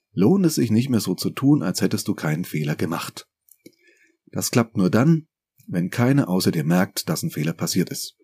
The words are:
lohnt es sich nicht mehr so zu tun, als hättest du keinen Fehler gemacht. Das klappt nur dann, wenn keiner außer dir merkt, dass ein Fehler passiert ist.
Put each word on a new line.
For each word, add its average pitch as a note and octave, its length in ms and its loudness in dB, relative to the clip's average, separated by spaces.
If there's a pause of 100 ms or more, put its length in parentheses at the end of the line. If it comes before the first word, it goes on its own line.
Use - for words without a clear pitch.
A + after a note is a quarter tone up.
(120)
lohnt F3+ 340 4
es D#3 100 2
sich B2+ 140 0
nicht A2+ 200 2
mehr A#2 100 2
so F#2 160 -2
zu F2 160 -4
tun, C#3 320 2
als F2+ 180 -4
hättest G2 260 -2
du G#2 60 -2
keinen D#2+ 320 -4
Fehler D2+ 300 -4
gemacht. - 520 -6 (1000)
Das - 240 -6
klappt A#2+ 260 0
nur F#2 140 2
dann, D#3 360 4 (380)
wenn F2+ 240 -4
keiner C3 400 2
außer F#2 220 2
dir D#2 120 -2
merkt, F2+ 460 0
dass D#2+ 140 -4
ein E2 80 -6
Fehler D#2 220 -4
passiert E2+ 360 -2
ist. - 340 -12